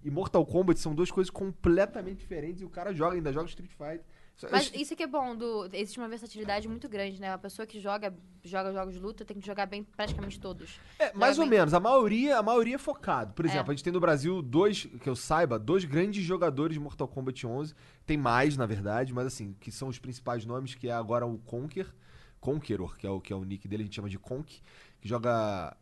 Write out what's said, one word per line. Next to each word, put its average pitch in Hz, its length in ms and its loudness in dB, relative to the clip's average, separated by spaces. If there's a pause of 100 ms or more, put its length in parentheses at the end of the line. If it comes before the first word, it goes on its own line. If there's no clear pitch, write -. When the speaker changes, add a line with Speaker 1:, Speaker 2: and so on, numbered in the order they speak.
Speaker 1:
e 147 60 -4
Mortal 170 360 4
Kombat 175 340 4
são 156 140 -2
duas 170 160 2
coisas 185 200 2
completamente 190 880 2
diferentes 175 420 -8
e 190 40 -12
o 165 40 -14
cara 180 240 -6
joga, 170 220 0
ainda 160 180 -2
joga 160 140 -2
Street - 240 -12
Fighter. 160 320 -10 (340)
Isso, - 120 -12
Speaker 2:
Mas 262 180 4
Speaker 1:
isso - 100 -8
Speaker 2:
isso 285 180 -6
que 349 80 -4
é 320 40 -4
bom, 254 280 -2
do... 220 380 -4
existe 202 260 -6
uma 240 80 -6
versatilidade 214 580 -6
muito 226 220 -8
grande, 196 320 -6
né? 190 140 -6
A 185 40 -6
pessoa 196 280 -10
que 220 120 -16
joga, 202 380 -4 (260)
joga 190 300 -4
jogos 190 220 -6
de 180 80 -12
luta 208 240 -10
tem 208 120 -12
que 190 80 -12
jogar 202 200 -2
bem 202 180 -8
praticamente 202 560 -6
todos. 175 400 -12 (180)
Speaker 1:
É, 302 100 4
Speaker 2:
Joga 202 120 -4
Speaker 1:
mais 269 180 8
ou 320 60 6
Speaker 2:
bem. 240 160 8
Speaker 1:
menos. 156 140 6
A 175 80 10
maioria, 240 560 6
a 220 40 4
maioria 233 340 4
é - 20 -4
focado. 139 560 -2
Por 165 120 -2
Speaker 2:
É. 165 40 6
Speaker 1:
exemplo, 190 220 0
a - 40 2
gente 131 80 -8
tem 180 80 0
no 180 80 2
Brasil 170 420 4
dois, 165 440 4
que - 240 -6
eu 127 80 0
saiba, 156 420 2
dois 160 240 2
grandes 185 400 0
jogadores 165 520 0
de 151 40 -4
Mortal 143 300 -6
Kombat 131 360 -6
onze. 139 300 -6 (300)
Tem 156 100 0
mais, 139 400 4
na 127 100 0
verdade, 107 480 -2
mas 123 140 -2
assim, 101 320 -10
que - 140 -14
são 135 160 -8
os - 100 -8
principais 120 460 -8
nomes, 127 280 -6
que - 140 -10
é 120 60 -2
agora 117 320 0
o 117 140 -4
Conker, 151 540 -8 (460)
Conqueror, 113 560 -4
que - 100 -12
é 98 40 -4
o, 95 100 -2
que 95 140 -8
é - 20 -4
o 95 80 -6
nick 98 240 -8
dele, 107 160 -4
a - 40 -4
gente 101 100 -12
chama 104 120 -6
de 95 80 -8
Conk, - 440 -10 (400)
que 101 80 -10
joga 110 720 -2